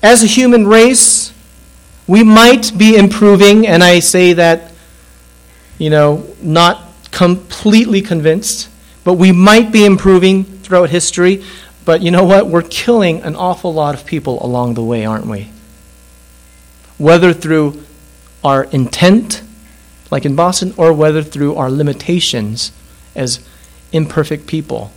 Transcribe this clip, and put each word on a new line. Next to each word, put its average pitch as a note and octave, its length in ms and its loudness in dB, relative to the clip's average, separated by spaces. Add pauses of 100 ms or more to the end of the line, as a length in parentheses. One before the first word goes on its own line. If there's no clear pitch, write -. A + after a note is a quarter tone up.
As A3+ 200 4
a A3 40 2
human A#3+ 400 2
race, A3+ 640 2 (720)
we G#3 160 4
might A3+ 540 4
be A3 200 4
improving, G3+ 720 4
and F3 180 4
I F3+ 140 4
say F3+ 340 2
that, E3 400 0 (1040)
you D#3 120 -4
know, D3 340 0 (160)
not E3+ 400 0 (300)
completely G3+ 920 0
convinced, E3 680 -4 (340)
but F3+ 100 0
we F#3 180 2
might G#3+ 400 2
be G#3+ 120 4
improving F#3+ 600 2
throughout F3+ 460 -2
history. F3+ 540 -2 (400)
But E3 160 0
you E3+ 100 -2
know F3+ 140 2
what? G3 220 2
We're E3+ 160 -2
killing F3+ 600 -2
an D#3 140 -10
awful F3+ 380 -6
lot D3+ 200 -4
of - 120 -16
people C3+ 380 -8
along B2 300 -4
the A#2 80 -6
way, A2+ 220 -6
aren't A2 220 -8
we? G#2+ 240 -12 (1500)
Whether E3+ 340 2
through D#3 500 -4 (600)
our C3+ 220 0
intent, F3+ 800 -2 (680)
like C#3 140 -6
in C#3+ 100 -4
Boston, F3+ 420 -2
or E3 160 2
whether D#3 300 0
through D3 340 -6
our C3+ 140 -4
limitations C3+ 1040 -6 (420)
as B2+ 260 -8 (520)
imperfect D3+ 540 -6
people B2 500 -10